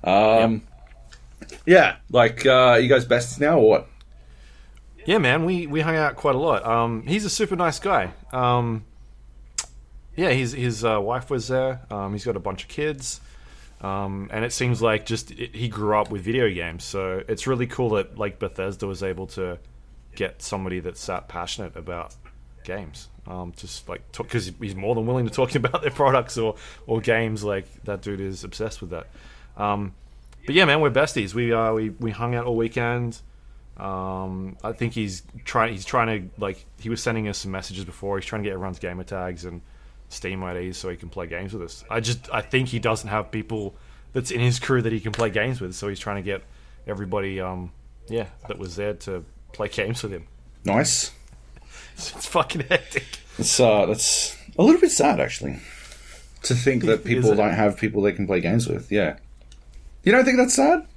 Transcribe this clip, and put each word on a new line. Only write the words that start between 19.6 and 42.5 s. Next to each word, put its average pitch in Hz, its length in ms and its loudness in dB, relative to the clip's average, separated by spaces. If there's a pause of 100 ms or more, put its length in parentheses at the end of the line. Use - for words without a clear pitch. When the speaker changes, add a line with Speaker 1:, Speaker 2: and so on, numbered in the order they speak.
Speaker 2:
get - 280 -6
somebody 92 380 -6
that's 87 260 -10
that 92 220 -6
passionate 87 480 -10
about 85 380 -12 (480)
games. 90 460 -12 (180)
Um, 90 300 -10
just, - 320 -14
like, - 240 -12
talk, - 160 -10
'cause 92 320 -4
he's 98 140 -8
more 101 200 -2
than 113 120 -2
willing 123 200 0
to 107 60 -4
talk 131 220 0
<laughs> 143 80 2
about 165 180 0
their 147 100 -2
products 131 460 2
or, 110 200 0 (300)
or 113 140 0
games. 110 420 0
Like, 98 240 -4 (180)
that 101 180 -6
dude 101 180 -8
is 95 240 -8
obsessed 107 380 -8
with 85 80 -12
that. 85 160 -10 (500)
Um, 104 380 -2 (500)
but 139 100 -4
yeah, 180 120 6
man, 147 160 4
we're 143 80 4
besties. 117 420 0
We, 117 220 0
uh, 113 180 2
we, 110 180 0
we 113 200 -6
hung 117 240 -4
out 120 100 -4
all 120 120 0
weekend. 117 640 -2 (600)
Um, 95 840 -6
I 110 100 -6
think 120 200 -4
he's 101 300 -6 (240)
try-, 113 240 2
he's 95 160 -10
trying 110 420 0
to, 104 120 -16
like, 95 260 -6 (140)
he 110 100 -8
was 117 120 -6
sending 113 260 -2
us 98 100 -6
some 95 120 -8
messages 95 360 -10
before. 98 320 -6
He's 92 80 -8
trying 107 160 -6
to 101 60 -4
get 95 40 -4
everyone's 92 260 -8
gamer 90 260 -8
tags 90 420 -8
and 85 160 -14 (480)
Steam 92 320 -8
I 90 120 -6
Ds 90 220 -6
so 95 120 -8
he 90 80 -8
can 87 120 -16
play 87 200 -10
games 92 240 -8
with 101 100 -10
us. - 260 -14
I 113 120 -2
just, 117 320 -4
I 117 80 -2
think 127 280 -2